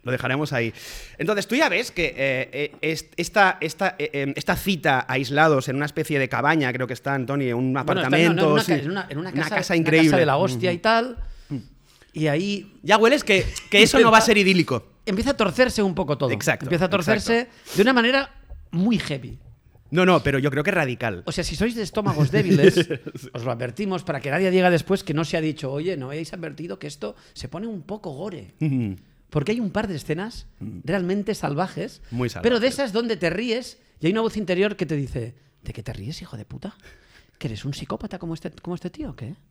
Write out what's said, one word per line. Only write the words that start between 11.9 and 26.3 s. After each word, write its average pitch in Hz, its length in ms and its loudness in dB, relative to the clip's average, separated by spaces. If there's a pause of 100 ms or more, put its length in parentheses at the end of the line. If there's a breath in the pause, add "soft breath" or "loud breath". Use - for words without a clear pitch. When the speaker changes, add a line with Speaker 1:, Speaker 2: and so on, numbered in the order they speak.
Speaker 2:
Y 156 140 -2
ahí 190 560 -2
Speaker 1:
Ya 196 140 6
hueles 233 260 6
que, 190 220 4 (240)
que 208 140 8
eso 254 160 6
no 233 120 8
va 220 60 8
a 214 40 8
ser 220 160 6
idílico. 180 500 4 (180)
Speaker 2:
empieza 220 260 0
a - 60 -2
torcerse 220 460 2
un 190 120 0
poco 147 220 -2
todo. 127 140 0
Speaker 1:
Exacto, 127 340 -2
Speaker 2:
Empieza 170 200 0
a 175 40 -2
torcerse 202 520 2
Speaker 1:
exacto. - 340 -14
Speaker 2:
de 190 80 4
una 254 100 6
manera 254 380 2 (400)
muy 190 260 2
heavy. 123 400 -6 (540)
Speaker 1:
No, 180 140 4
no, 170 180 4
pero 135 160 0
yo 143 100 0
creo 131 140 -2
que 196 80 0
radical. 120 540 -2
Speaker 2:
O 165 80 -6
sea, 175 100 -4
si 160 120 -6
sois 226 200 -2
de 226 80 -6
estómagos 151 480 0
débiles, 175 420 6
Speaker 1:
<laughs> 160 460 -2
Sí. 135 140 -16
Speaker 2:
os 120 100 -8
lo 127 80 -4
advertimos 165 520 -6
para 143 160 -6
que 135 120 -6
nadie 185 180 2
diga 185 220 6
después 180 320 2
que 160 100 -4
no 156 120 0
se 180 120 -6
ha 160 40 0
dicho, 151 300 -4
"Oye, 165 260 -4
¿no 131 100 -8
habéis 156 260 -10